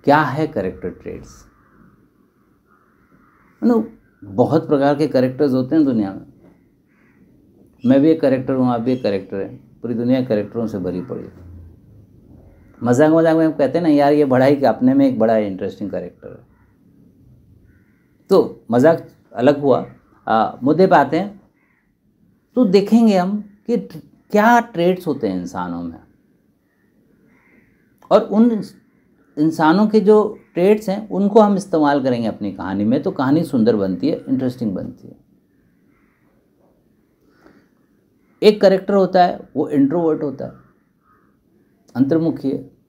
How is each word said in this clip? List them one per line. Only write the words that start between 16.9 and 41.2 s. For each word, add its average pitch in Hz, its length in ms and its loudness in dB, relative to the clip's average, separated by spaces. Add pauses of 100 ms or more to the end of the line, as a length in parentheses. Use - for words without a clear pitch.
तो 156 400 0
मजाक 135 400 2 (220)
अलग 139 280 0
हुआ, 139 260 0 (420)
आ, 113 340 0
मुद्दे 156 240 2
पे 180 100 4
आते 143 220 2
हैं। - 320 -10 (1040)
तो 254 100 2
देखेंगे 202 520 4
हम 196 500 -4
कि 233 120 -2 (520)
क्या 226 300 4
ट्रेट्स 175 460 -2
होते 131 220 -4
हैं 92 120 -4
इंसानों 87 420 -10
में, 85 180 -14 (2000)
और 196 100 4
उन 214 420 0 (760)
इंसानों 160 480 2
के 214 140 2
जो 208 380 2 (160)
ट्रेट्स 202 340 0
हैं, 202 200 -8
उनको 202 320 2
हम 208 160 4
इस्तेमाल 147 460 -2
करेंगे 117 260 -2
अपनी 98 240 -8
कहानी 98 320 -6
में, 123 180 0
तो 190 80 -4
कहानी 143 340 0
सुंदर 117 320 0
बनती 95 320 -4
है, - 200 -6
इंटरेस्टिंग 127 460 -4
बनती - 340 -12
है। - 80 -20 (3250)
एक 208 180 4
कैरेक्टर 196 340 2
होता 185 300 2
है, - 320 -6
वो 151 120 -2
इंट्रोवर्ट 156 540 0
होता 139 220 -8
है, - 80 -14 (1400)